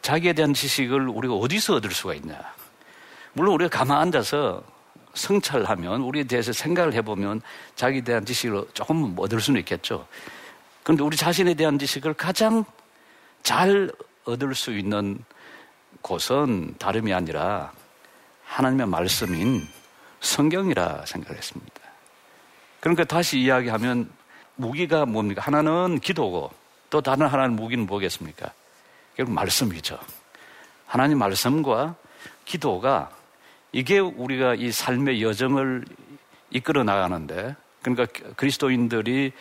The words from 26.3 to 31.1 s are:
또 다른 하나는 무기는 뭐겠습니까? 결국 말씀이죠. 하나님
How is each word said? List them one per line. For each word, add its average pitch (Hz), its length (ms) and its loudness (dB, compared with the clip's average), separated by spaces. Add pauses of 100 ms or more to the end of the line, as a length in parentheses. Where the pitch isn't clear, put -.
또 151 100 4
다른 135 240 2
하나는 131 300 2
무기는 113 320 -2
뭐겠습니까? 90 640 -6 (680)
결국 123 160 -2
말씀이죠. 90 640 -2 (880)
하나님 143 320 2